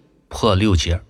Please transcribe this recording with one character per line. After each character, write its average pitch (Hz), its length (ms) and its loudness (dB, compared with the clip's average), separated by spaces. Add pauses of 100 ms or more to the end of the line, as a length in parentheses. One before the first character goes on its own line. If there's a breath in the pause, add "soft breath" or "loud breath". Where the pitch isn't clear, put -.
(280)
破 107 260 0
六 98 220 2
结 82 340 -2